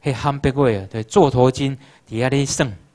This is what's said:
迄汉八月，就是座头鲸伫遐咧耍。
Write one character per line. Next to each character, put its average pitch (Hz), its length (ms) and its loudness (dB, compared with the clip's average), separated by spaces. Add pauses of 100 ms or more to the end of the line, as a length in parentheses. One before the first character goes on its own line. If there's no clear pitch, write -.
迄 143 100 -2
汉 143 260 -4
八 143 100 0
月， 120 420 0
就 113 80 -6
是 110 60 -6
座 160 260 4
头 123 180 4
鲸 135 280 -4 (320)
伫 113 160 -4
遐 131 40 0
咧 139 160 0
耍。 139 220 -2 (280)